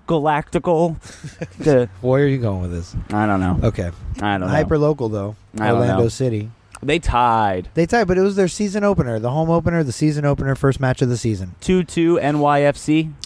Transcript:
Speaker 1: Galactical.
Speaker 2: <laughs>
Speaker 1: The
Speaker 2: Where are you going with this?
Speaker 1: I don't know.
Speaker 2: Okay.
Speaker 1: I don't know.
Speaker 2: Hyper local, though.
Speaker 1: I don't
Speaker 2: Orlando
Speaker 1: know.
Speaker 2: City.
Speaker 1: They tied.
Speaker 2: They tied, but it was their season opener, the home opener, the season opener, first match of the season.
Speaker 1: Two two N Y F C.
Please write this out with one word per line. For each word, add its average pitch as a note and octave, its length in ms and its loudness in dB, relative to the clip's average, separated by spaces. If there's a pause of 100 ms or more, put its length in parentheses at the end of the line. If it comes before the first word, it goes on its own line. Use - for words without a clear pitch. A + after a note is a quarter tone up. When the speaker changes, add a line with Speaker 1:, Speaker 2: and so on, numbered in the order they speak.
Speaker 1:
Galactical. D#3+ 920 0 (540)
Speaker 2:
<laughs> - 80 -20
Speaker 1:
The B2+ 300 4 (120)
Speaker 2:
Where C3 240 2
are - 20 4
you C3+ 120 0
going G2+ 240 -2
with F2+ 80 -4
this? F2 260 -8 (160)
Speaker 1:
I G#2 140 0
don't G2 140 2
know. F2+ 180 0 (100)
Speaker 2:
Okay. F#2 220 -4 (320)
Speaker 1:
I G2+ 160 0
don't - 20 -6
know. F2+ 80 -4
Speaker 2:
Hyper D3+ 300 0
local, D3 320 0
though. G#2+ 260 -6 (200)
Speaker 1:
I G#2+ 120 -2
don't A#2+ 120 4
Speaker 2:
Orlando A#2 240 2
Speaker 1:
know. A2+ 40 2
Speaker 2:
City. A2+ 420 -2 (320)
Speaker 1:
They C#3+ 160 0
tied. A2+ 760 2
Speaker 2:
They E3 100 2
tied, A#3 220 2
but F#3 100 2
it F#3 60 2
was G3 140 0
their F#3+ 120 2
season G#3 360 -2
opener, C#3+ 340 0
the A#2 120 -2
home D#3+ 200 0
opener, E3+ 340 0
the B2+ 80 -4
season D3+ 320 -2
opener, C#3 300 0
first C3+ 260 0
match C3 220 0
of C3 80 2
the A#2+ 80 -2
season. F#2+ 420 -4
Speaker 1:
Two F#3 220 2
two E3+ 380 2
N D3 180 0
Y C#3+ 240 2
F C#3+ 140 2
C. D#3 340 0 (160)